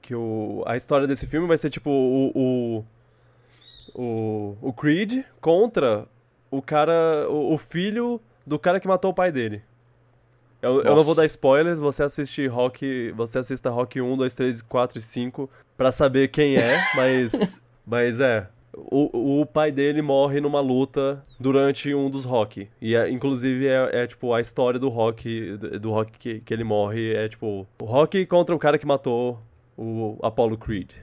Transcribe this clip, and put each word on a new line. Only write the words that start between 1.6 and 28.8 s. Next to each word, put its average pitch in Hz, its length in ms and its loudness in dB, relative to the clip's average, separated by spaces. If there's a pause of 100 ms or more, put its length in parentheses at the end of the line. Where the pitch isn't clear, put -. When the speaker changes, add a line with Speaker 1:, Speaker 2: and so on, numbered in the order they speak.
Speaker 1:
tipo, - 200 -6
o, 135 460 2
o, 120 500 0 (1080)
o, 110 680 -6
o 131 120 -6
Creed 202 500 0 (180)
contra 165 640 2 (460)
o 135 100 -4
cara, 156 680 2
o, 151 240 0
o 151 40 0
filho 220 640 -4 (260)
do 147 140 -4
cara 185 200 0
que 185 80 -6
matou 190 240 0
o - 20 -6
pai 185 180 0
dele. 110 300 -4 (1000)
Eu, 127 180 4
eu - 40 0
não 143 140 6
vou 156 100 8
Speaker 2:
Nossa. 160 140 4
Speaker 1:
dar 156 40 6
spoilers, 156 540 2
você 147 240 0
assiste 143 440 -4
Rock, 127 680 -2
você 117 240 -4
assista 127 300 -6
Rock 123 320 -4
um, 127 160 -2
dois, 127 180 -2
três, 127 260 -2
quatro 123 380 -2
e - 20 -12
cinco 123 480 -8 (280)
pra 131 140 4
saber 135 380 4
quem 143 280 4
é, 123 200 4 (100)
Speaker 2:
<laughs> - 80 -2
Speaker 1:
mas, 131 680 0 (240)
mas 120 340 0
é. 113 280 2 (260)
O, 139 680 0
o 147 40 2
pai 151 260 0
dele 143 300 0
morre 139 380 2
numa 143 220 0
luta 135 640 0 (160)
durante 139 540 2
um 139 160 0
dos 135 140 -8
Rock. 107 460 -2 (120)
E, 113 140 0
é, 113 140 2
inclusive, 131 580 -2
é, 131 360 0
é, 120 40 -4
tipo, 117 260 -4
a 113 60 2
história 123 400 0
do 135 100 0
Rock, 113 680 -4
do, 104 220 -8
do 110 120 -6
Rock 107 260 -2
que, 113 240 -10
que 117 120 -8
ele 113 100 -4
morre, 110 500 -2
é, 110 140 -2
tipo, 101 380 -8 (160)
o 117 40 -10
Rock 151 400 2
contra 175 300 2
o 143 40 -4
cara 151 180 2
que 147 80 -4